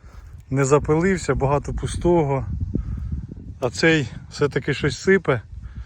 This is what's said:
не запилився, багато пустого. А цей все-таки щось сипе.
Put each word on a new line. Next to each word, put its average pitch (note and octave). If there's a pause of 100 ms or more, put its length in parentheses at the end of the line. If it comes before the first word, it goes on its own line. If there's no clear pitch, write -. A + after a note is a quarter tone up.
(500)
не C3+
запилився, D3+
багато C3+
пустого. C#3 (1120)
А B2
цей D#3+ (220)
все-таки C#3+
щось C#3+
сипе. F3 (440)